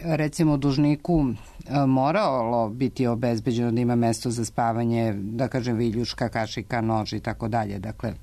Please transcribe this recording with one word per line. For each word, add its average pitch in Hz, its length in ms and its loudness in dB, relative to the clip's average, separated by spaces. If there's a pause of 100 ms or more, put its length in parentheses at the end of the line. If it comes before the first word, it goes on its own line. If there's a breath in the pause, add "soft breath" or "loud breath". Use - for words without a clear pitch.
recimo, 156 540 2
dužniku, 147 680 2 (420 loud breath)
e, 143 200 2
moralo 131 800 2
biti 123 380 -2
obezbeđeno 120 680 0
da 117 80 2
ima 120 160 2
mesto 117 340 2
za 117 140 -2
spavanje, 117 720 0
da 110 340 -4
kažem, 120 280 -2
viljuška, 117 520 -2
kašika, 113 520 -4
nož 110 320 0
i 107 80 -6
tako 113 280 -6
dalje. 107 300 -2
Dakle, 107 340 -6 (100)